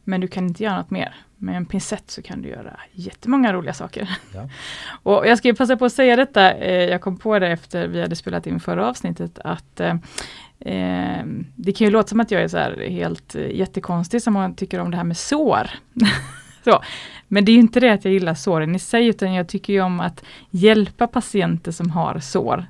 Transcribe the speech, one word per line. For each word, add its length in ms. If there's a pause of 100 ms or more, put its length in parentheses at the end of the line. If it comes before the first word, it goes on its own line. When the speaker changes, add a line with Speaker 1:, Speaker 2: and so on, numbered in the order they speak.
Speaker 1:
Men 160
du 80
kan 180
inte 180
göra 120
något 140
mer. 240 (220)
Med 200
en 100
pincett 440
så 120
kan 200
du 60
göra 320 (120)
jättemånga 600
roliga 220
saker. 340 (260)
Speaker 2:
Ja. 140 (260)
Speaker 1:
<laughs> 280
Och 240
jag 120
ska 100
ju 60
passa 220
på 80
att 80
säga 240
detta, 380
eh, 300
jag 160
kom 160
på 220
det 100
efter 400
vi 140
hade 140
spelat 300
in 140
förra 280
avsnittet, 560
att, 360
eh, 140 (640)
eh, 640 (300)
det 180
kan 120
ju 60
låta 180
som 120
att 100
jag 120
är 60
så 100
här 320
helt, 440
eh, 160
jättekonstig 720
som 100
man 220
tycker 260
om 100
det 60
här 80
med 120
sår. 540 (240)
<laughs> 160 (540)
Så. 180 (460)
Men 160
det 80
är 20
ju 60
inte 200
det 120
att 120
jag 100
gillar 200
såren 400
i 40
sig, 280
utan 280
jag 140
tycker 240
ju 100
om 180
att 240 (260)
hjälpa 560
patienter 680
som 180
har 280
sår 520